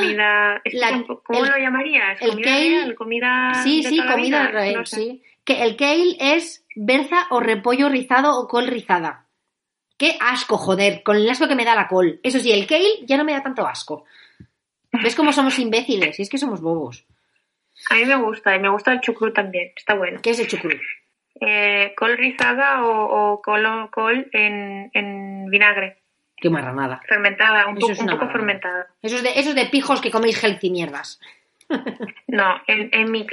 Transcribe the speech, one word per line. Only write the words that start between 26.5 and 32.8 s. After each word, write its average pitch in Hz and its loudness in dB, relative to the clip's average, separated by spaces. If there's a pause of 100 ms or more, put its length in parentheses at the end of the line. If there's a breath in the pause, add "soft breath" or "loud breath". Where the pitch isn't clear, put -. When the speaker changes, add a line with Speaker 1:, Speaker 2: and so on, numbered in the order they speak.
Speaker 1:
Fermentada, 208 2
un 202 -6
Speaker 2:
Eso 220 2
Speaker 1:
po-, 208 -2
Speaker 2:
es 185 -6
Speaker 1:
un - -2
Speaker 2:
una 185 -2
Speaker 1:
poco 160 -2
Speaker 2:
marranada. 220 -4
Speaker 1:
fermentada. 180 -4 (160)
Speaker 2:
Eso 220 -4
es 247 -2
de, 247 0
eso 277 2
es 285 -4
de 247 2
pijos 269 0
que 233 -4
coméis 226 0
healthy 196 0
mierdas. 156 -8 (480 loud breath)
<laughs> 254 -8 (320)
Speaker 1:
No, 190 0
en, 214 0